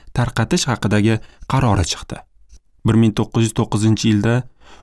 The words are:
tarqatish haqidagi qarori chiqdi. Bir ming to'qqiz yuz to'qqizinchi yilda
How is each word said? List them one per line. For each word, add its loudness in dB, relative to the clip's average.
tarqatish -2
haqidagi 0
qarori 2
chiqdi. -10
Bir 2
ming 4
to'qqiz 0
yuz -10
to'qqizinchi 0
yilda 0